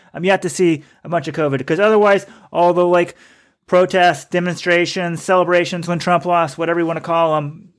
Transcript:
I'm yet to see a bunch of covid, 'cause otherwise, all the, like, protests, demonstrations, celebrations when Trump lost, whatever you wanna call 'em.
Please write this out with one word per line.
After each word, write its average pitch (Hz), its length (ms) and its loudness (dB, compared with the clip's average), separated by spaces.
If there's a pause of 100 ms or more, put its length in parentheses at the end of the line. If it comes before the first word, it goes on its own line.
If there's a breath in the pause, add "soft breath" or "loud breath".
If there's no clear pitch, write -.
(140 soft breath)
I'm 156 100 -10
yet 190 200 2
to 180 60 -4
see 165 360 0 (180 soft breath)
a 160 60 -16
bunch 160 180 -4
of 156 80 -10
covid, 139 320 -2
'cause 165 140 0
otherwise, 208 440 4 (240 loud breath)
all 170 240 2
the, 180 120 2
like, 175 320 0 (540 soft breath)
protests, 180 540 2
demonstrations, 175 960 -2
celebrations 175 640 0
when 170 100 -2
Trump 175 280 0
lost, 170 320 -2
whatever 165 240 -2
you 165 40 0
wanna 165 140 -4
call 165 380 0
'em. 151 420 -8